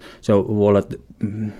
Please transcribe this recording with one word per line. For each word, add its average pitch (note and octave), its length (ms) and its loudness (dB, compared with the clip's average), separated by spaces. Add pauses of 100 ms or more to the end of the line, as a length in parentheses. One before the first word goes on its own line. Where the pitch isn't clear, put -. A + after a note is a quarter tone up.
(220)
Se - 120 0
voi G#2 340 2
olla, G2+ 120 4
että, - 160 -8 (240)
mm, G#2+ 400 -6